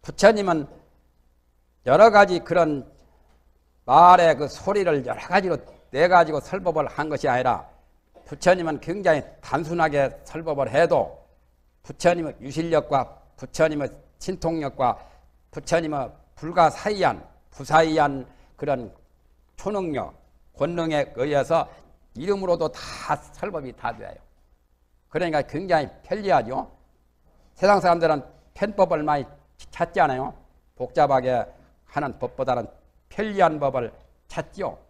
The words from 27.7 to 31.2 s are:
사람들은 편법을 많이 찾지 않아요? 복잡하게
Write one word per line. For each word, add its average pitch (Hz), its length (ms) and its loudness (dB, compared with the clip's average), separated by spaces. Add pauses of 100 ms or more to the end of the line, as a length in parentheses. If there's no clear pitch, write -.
사람들은 165 420 2 (300)
편법을 185 500 0
많이 147 220 -2 (460)
찾지 170 280 -4
않아요? 139 340 0 (420)
복잡하게 127 680 0 (380)